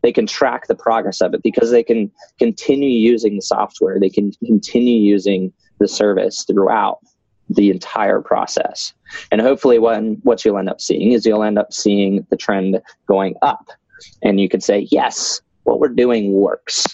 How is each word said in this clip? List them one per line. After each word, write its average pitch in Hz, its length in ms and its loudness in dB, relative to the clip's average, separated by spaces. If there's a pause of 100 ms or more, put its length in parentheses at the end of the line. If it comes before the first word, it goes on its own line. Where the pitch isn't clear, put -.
they 120 100 2
can - 140 0
track 131 400 -2
the 113 80 0 (120)
progress 113 340 -2
of 90 140 0
it - 80 -6
because 117 280 0
they 120 120 4
can 113 280 -2 (280)
continue 139 500 0 (240)
using 107 240 0
the 95 60 -8
software. 101 580 -2
They 95 80 2
can 101 240 -2 (140)
continue 120 520 2 (160)
using 92 380 -2 (260)
the 101 100 2
service 98 560 0
throughout 101 540 0 (520)
the 101 180 2
entire 98 540 0
process. - 720 -2 (360)
And 107 100 2
hopefully 127 380 4
when, 110 440 0
what 117 220 0
you'll 101 140 2
end 95 120 -4
up - 100 -10
seeing - 320 0
is 113 140 2
you'll 107 240 2
end 104 80 0
up - 140 -2
seeing 101 580 0
the - 60 0
trend 95 440 -2 (260)
going 95 360 -2
up. - 240 -2 (560)
And 98 180 2
you 95 80 0
can 98 120 -2
say, 101 300 0
"Yes, - 520 -2 (220)
what 120 160 0
we're 147 80 2
doing 117 440 0
works." - 600 -2